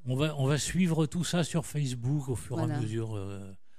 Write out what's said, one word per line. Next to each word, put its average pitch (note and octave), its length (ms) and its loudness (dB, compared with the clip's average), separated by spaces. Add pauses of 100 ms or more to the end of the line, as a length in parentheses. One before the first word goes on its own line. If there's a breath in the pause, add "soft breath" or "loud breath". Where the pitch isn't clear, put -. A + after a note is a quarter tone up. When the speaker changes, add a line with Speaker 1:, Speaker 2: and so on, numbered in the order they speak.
Speaker 1:
on B2+ 100 0
va, D3+ 220 2
on C3 80 4
va D3 100 4
suivre D#3+ 500 4
tout E3+ 180 -2
ça E3+ 200 2
sur D#3+ 220 0
Facebook C3+ 640 0
au A#2+ 60 0
fur - 220 -6
et - 40 0
à - 40 4
Speaker 2:
Voilà. D3 140 0
Speaker 1:
mesure, A2 340 -2
euh, G2 380 -6 (260 soft breath)